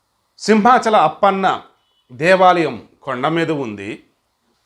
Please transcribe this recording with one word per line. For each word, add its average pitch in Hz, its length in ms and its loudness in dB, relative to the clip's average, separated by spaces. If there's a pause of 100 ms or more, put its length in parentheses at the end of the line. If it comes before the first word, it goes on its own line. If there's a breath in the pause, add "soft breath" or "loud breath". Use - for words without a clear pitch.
(400)
సింహాచల 220 580 2 (100)
అప్పన్న 190 380 -2 (680)
దేవాలయం 165 640 2 (320)
కొండ 131 180 -4 (120)
మీద 160 140 -2 (120)
ఉంది. 104 260 -10 (760)